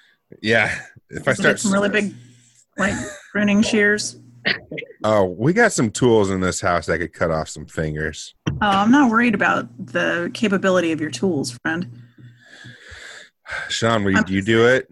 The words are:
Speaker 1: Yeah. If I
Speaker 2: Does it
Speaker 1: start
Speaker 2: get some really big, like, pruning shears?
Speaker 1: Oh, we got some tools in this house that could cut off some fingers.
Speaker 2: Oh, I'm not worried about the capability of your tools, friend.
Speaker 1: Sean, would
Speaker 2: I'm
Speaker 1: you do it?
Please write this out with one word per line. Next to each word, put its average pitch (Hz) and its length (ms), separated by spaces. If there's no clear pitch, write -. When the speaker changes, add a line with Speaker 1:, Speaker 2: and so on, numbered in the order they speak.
Speaker 1:
Yeah. 107 320
If - 180
I 135 40
Speaker 2:
Does 120 80
it - 20
Speaker 1:
start 151 160
Speaker 2:
get - 20
some 196 140
really 202 160
big, 208 240
like, 196 160
pruning 202 300
shears? 208 540
Speaker 1:
Oh, 107 220
we 92 280
got 220 200
some 117 180
tools 113 380
in 95 100
this 92 220
house 87 240
that 82 140
could 82 140
cut 87 180
off 80 180
some 76 160
fingers. 78 680
Speaker 2:
Oh, - 120
I'm 202 300
not 269 200
worried 233 240
about - 320
the 170 480
capability 185 600
of 147 80
your 151 100
tools, 147 400
friend. 165 280
Speaker 1:
Sean, 113 380
would 98 100
Speaker 2:
I'm 107 120
Speaker 1:
you 95 140
do 113 260
it? 127 240